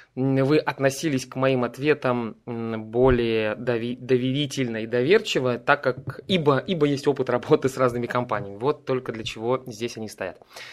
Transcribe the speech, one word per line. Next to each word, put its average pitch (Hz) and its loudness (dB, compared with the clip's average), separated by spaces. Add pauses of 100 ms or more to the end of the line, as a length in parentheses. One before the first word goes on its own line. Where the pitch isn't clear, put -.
(160)
м, 135 2
вы 147 4
относились 139 0
к - -16
моим 131 2
ответам, 123 0 (120)
м, 113 -6
более 113 4
дови-, 120 -4
доверительно 131 0
и 113 -6
доверчиво, 127 2
так - 2
как, - -4
ибо, 147 4
ибо 147 0
есть 143 0
опыт 135 0
работы 127 2
с - -6
разными 120 0
компаниями. 104 -4
Вот 143 -4
только 127 -4
для 113 -10
чего 120 -4
здесь 117 -8
они 110 -10
стоят. 92 -10 (320)